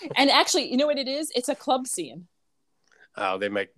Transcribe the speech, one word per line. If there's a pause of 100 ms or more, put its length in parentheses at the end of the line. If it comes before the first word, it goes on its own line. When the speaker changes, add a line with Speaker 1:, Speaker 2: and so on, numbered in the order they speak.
(160)
Speaker 1:
and
actually,
you
know
what
it
is?
It's
a
club
scene. (880)
Speaker 2:
Oh,
they
make,